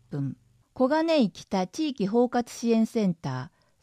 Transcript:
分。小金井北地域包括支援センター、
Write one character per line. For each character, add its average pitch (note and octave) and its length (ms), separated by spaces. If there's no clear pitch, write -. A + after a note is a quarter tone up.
分。 C#3 260
小 B3+ 160
金 D#4+ 300
井 G#3+ 120
北 - 380
地 D#4 220
域 G3 180
包 A#3+ 160
括 A#3+ 260
支 A3+ 220
援 A3+ 140
セ A3 200
ン F3 80
タ C3 380
ー、 - 120